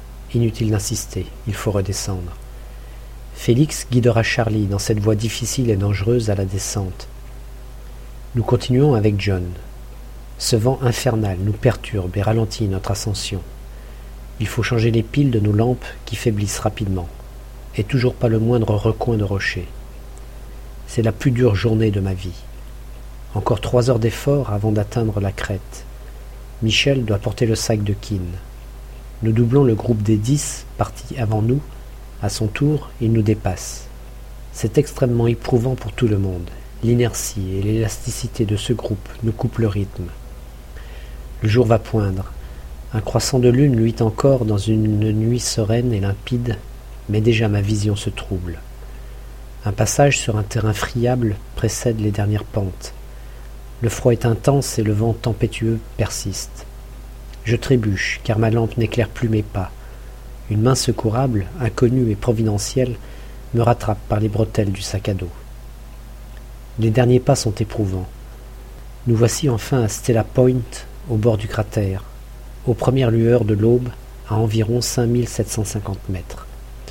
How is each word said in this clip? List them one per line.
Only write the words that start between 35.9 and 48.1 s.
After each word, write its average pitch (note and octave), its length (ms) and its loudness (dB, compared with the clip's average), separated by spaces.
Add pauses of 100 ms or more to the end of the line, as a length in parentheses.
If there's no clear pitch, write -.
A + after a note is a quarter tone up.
tout B2 160 2
le G#2 100 4
monde. F2+ 320 -2 (320)
L'inertie A2 720 0
et G2 60 0
l'élasticité A2 840 -2
de G2+ 120 2
ce - 160 -2
groupe - 360 -2 (140)
nous A2 100 2
coupent - 260 -2
le A2+ 100 4
rythme. G2 380 -4 (1400)
Le G#2+ 60 2
jour A#2 180 6
va A2 120 6
poindre. G2 540 -2 (640)
Un A2 60 0
croissant - 380 0
de B2 100 8
lune C3 280 6
luit A2+ 260 2
encore A#2+ 420 4
dans G#2+ 140 2
une G#2+ 540 2
nuit A2+ 280 2
sereine A#2 520 2
et G2+ 80 2
limpide, G#2+ 580 0 (500)
mais G#2 120 2
déjà A2+ 280 6
ma G#2 120 2
vision G#2 360 2
se - 140 -4